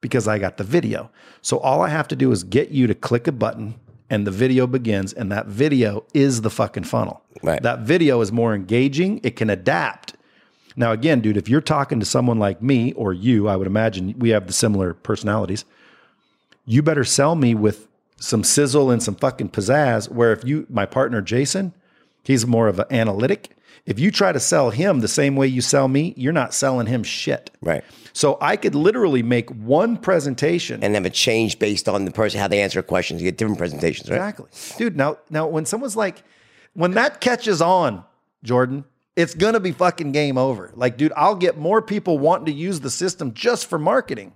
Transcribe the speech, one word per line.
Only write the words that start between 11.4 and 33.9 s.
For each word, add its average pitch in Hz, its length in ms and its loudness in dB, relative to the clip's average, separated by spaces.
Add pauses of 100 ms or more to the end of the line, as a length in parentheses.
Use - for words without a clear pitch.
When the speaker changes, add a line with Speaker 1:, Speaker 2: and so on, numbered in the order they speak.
Speaker 1:
you're 147 140 4
talking 139 380 -2
to 95 60 -2
someone 123 320 2
like 101 240 0
me 127 300 2
or 101 220 -2
you, 107 340 2
I 98 80 0
would 95 100 -2
imagine 101 520 0
we 120 120 2
have 101 160 2
the 92 60 -10
similar 98 400 0
personalities. 104 720 -4 (1040)
You 123 160 4
better 147 220 2
sell 147 300 2
me 123 200 4
with 107 340 0 (300)
some - 260 -2
sizzle 139 460 2
and 117 120 2
some 101 140 -4
fucking 131 340 -2
pizzazz, 117 600 0
where 117 220 4
if 104 120 -2
you, 147 260 -2
my 104 160 -2
partner, 123 340 -2
Jason, 143 540 -2 (480)
he's 123 240 2
more 113 220 4
of 92 100 0
an - 120 -2
analytic. 117 600 0 (360)
If 101 120 -4
you 175 120 2
try 190 220 2
to 135 80 -2
sell 139 300 2
him 151 300 0
the 107 80 0
same 139 280 0
way 135 100 2
you 127 140 0
sell 135 280 2
me, 143 280 0
you're 139 160 -2
not 143 220 0
selling 127 320 0
him 117 160 -2
shit. - 480 -6 (100)
Speaker 2:
Right. 80 240 -2 (300)
Speaker 1:
So 143 260 0
I 151 160 0
could 165 180 -2
literally 165 480 2
make 117 280 0
one 151 480 0
presentation. 147 840 -2
Speaker 2:
And 104 120 0
have 98 100 0
it 92 80 -2
change 113 460 0
based 104 300 -2
on 98 180 0
the 90 40 -4
person, 104 300 -2
how 101 80 0
they 101 140 2
answer 95 200 -2
questions. 87 380 -2
You 87 80 -2
get 90 80 -4
different 107 220 -2
presentations, 82 500 -4